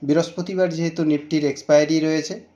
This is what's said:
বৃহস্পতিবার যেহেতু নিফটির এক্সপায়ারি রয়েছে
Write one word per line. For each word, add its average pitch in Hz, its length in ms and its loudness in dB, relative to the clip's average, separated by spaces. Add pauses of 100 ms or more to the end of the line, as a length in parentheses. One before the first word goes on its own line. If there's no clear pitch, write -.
বৃহস্পতিবার 175 680 0
যেহেতু 165 340 -4
নিফটির 151 420 0
এক্সপায়ারি 151 540 2
রয়েছে 156 400 -2 (160)